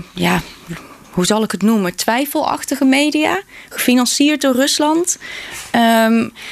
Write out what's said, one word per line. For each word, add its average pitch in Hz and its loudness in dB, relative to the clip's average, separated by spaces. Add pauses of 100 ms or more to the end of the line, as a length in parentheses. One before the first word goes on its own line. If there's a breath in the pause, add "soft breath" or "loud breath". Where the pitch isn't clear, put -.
(120)
ja, 175 0 (720 loud breath)
hoe 180 -2
zal 214 0
ik 208 -4
het 180 -6
noemen? 196 0
Twijfelachtige 277 -2
media, 302 2 (280 loud breath)
gefinancierd 269 2
door 269 2
Rusland. 302 0 (540 loud breath)
Ehm, 226 2 (240 loud breath)